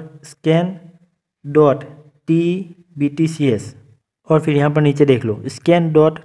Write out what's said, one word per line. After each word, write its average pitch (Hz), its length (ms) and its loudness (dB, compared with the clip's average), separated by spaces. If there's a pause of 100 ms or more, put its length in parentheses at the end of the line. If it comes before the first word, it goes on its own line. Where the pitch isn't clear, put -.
(240)
स्कैन 175 520 -2 (680)
डॉट 143 400 0 (440)
टी 170 460 -2 (240)
बी 143 120 -2
टी 160 180 -2
सी 147 200 -2
एस 107 260 -4 (540)
और 156 120 2
फिर 151 160 -2
यहाँ 147 140 2
पर 151 120 0
नीचे 143 240 2
देख 123 180 2
लो 110 240 -4
स्कैन 170 440 0
डॉट 156 320 2